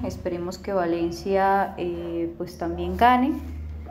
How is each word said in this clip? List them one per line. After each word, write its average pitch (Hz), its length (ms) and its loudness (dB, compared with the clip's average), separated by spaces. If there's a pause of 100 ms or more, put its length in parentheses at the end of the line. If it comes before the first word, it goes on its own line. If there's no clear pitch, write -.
Esperemos 180 520 -4
que - 160 -6
Valencia, 190 1080 2
eh, 170 600 -4
pues, 175 200 -8
también 175 380 -2
gane. 254 360 6 (580)